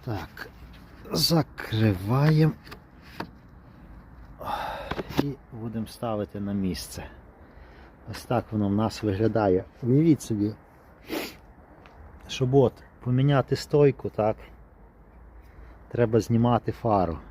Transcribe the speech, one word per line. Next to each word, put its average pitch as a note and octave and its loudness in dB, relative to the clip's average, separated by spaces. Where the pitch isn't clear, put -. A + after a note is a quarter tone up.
Так, G2 -10
закриваємо. C#3 2
І C#3+ -4
будемо A2 -8
ставити G#2 -6
на G2+ -4
місце. F#2+ -4
Ось - -12
так A#2 -2
воно G#2 0
в G2 0
нас G#2+ -2
виглядає. G#2 0
Уявіть C#3 2
собі, G#2+ -2
щоб C3 -2
от C3 6
поміняти C3+ 2
стойку, D3 2
так, A2 0
треба A2+ 2
знімати A#2 2
фару. F#2 0